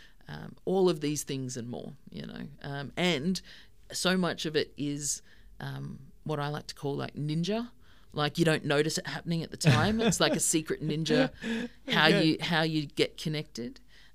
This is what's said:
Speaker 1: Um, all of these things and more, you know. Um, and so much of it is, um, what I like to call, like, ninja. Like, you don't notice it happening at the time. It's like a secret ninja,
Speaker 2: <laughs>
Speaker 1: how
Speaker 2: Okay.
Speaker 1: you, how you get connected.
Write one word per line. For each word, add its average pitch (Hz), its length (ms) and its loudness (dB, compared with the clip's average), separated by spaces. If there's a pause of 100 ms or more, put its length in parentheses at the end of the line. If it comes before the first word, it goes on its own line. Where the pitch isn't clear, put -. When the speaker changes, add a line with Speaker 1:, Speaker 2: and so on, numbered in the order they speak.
(280)
Speaker 1:
Um, 156 280 -12 (100)
all 185 240 4
of 165 120 2
these 147 220 0
things 131 340 -6
and 120 120 -8
more, - 240 -10 (180)
you 71 140 -12
know. 58 220 -12 (160)
Um, 139 340 -8
and 175 440 0 (500)
so 185 260 0
much 170 280 -2
of 156 100 -4
it - 220 0
is, 143 440 -4 (380)
um, 139 400 -8 (240)
what 151 160 -4
I 143 100 -2
like 147 180 -6
to - 80 -12
call, 143 200 -4
like, 135 200 -6
ninja. 170 540 -2 (420)
Like, 147 280 -2
you 165 60 6
don't 156 200 4
notice 151 320 2
it - 100 -6
happening 165 360 -4
at - 80 -10
the - 60 -12
time. 175 440 4
It's 220 180 4
like 165 160 4
a 165 40 0
secret - 420 0
ninja, 151 480 2 (120)
Speaker 2:
<laughs> 226 480 -6
Speaker 1:
how 160 180 6
Speaker 2:
Okay. 190 180 6
Speaker 1:
you, 156 160 4
how 160 220 2
you 156 240 0
get - 300 0
connected. 165 640 -6 (360)